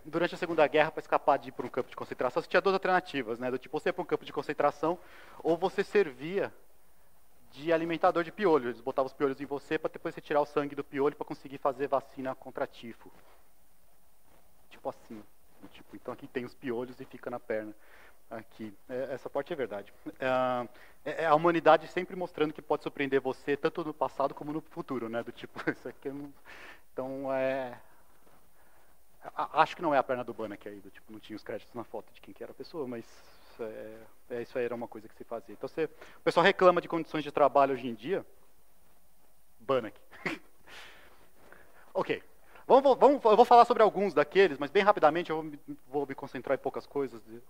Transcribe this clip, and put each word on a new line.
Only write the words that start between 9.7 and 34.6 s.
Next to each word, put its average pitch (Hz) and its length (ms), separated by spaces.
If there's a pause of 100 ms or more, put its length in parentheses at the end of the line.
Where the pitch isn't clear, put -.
pra 165 120
depois - 240
você - 60
tirar 147 220
o 147 40
sangue 143 280
do 139 100
piolho 143 320
pra - 80
conseguir 143 320
fazer 135 320
vacina 131 460
contra 135 320
tifo. - 440 (1600)
Tipo - 220
assim, 110 320 (400)
do 98 60
tipo, - 280
então 123 160
aqui 139 140
tem 127 180
os 120 100
piolhos 123 460
e 131 60
fica - 240
na 120 100
perna. 107 340 (560)
Aqui. 110 440 (140)
É, 131 260
essa - 140
parte - 240
é 170 40
verdade. 104 360 (260)
É, 127 1040
é, 165 40
a 156 80
humanidade 160 540
sempre 180 260
mostrando 160 380
que - 100
pode - 200
surpreender 135 380
você, 131 360
tanto 165 280
no 151 80
passado 139 420
como 147 180
no 156 80
futuro, 131 480
né? 117 140
Do 117 100
tipo, - 320
<laughs> - 60
isso - 180
aqui - 200
eu 135 60
não, 143 180 (600)
então, 135 400
é, 131 460 (1600)
a-, 151 260
acho - 140
que - 60
não 156 120
é 135 40
a 123 40
perna 123 220
do 117 100
Bannock 104 340
aí, 104 120
do 98 100
tipo, - 220
não 107 80
tinha 107 160
os 101 60
créditos - 320
na 117 100
foto - 280
de - 80
quem 101 140
que - 80
era 113 100
a - 20
pessoa, 143 320
mas 120 180 (560)
é, 110 380 (320)
é, 120 120
isso - 160
aí 123 60